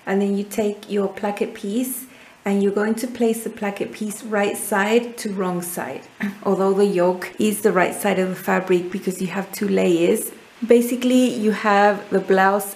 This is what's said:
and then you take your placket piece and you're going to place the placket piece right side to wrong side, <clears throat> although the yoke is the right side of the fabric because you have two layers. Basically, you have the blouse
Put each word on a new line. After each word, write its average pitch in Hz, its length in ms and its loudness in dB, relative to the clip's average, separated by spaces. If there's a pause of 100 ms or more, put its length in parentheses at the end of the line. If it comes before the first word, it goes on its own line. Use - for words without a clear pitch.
and 196 180 0
then 196 120 0
you 202 80 0
take 208 460 -4
your 202 180 0
placket 208 460 -4
piece 240 540 -6 (360)
and 202 200 2
you're 196 80 2
going 208 240 0
to 226 100 -6
place 226 380 -2
the 208 60 -6
placket 202 420 -6
piece - 320 -8
right 208 340 -2
side 220 640 0
to 214 140 -6
wrong 185 280 -2
side, 170 400 -8 (180)
<clears throat> 202 240 -8
although 196 300 2
the 202 120 4
yoke 180 520 2
is 214 240 0
the 214 100 4
right 175 220 2
side 196 240 0
of 185 100 2
the 185 80 -4
fabric 180 560 0
because 196 300 -6
you 185 60 -2
have 185 240 -6
two - 160 -4
layers. 190 640 2 (340)
Basically, 247 680 4
you 214 160 0
have 202 580 2
the 190 100 2
blouse 190 560 2